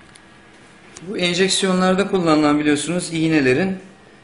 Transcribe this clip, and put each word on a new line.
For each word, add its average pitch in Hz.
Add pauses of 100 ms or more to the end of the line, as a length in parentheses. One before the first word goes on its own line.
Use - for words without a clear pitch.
(1080)
Bu 208
enjeksiyonlarda 185
kullanılan 151
biliyorsunuz 151
iğnelerin, 160 (480)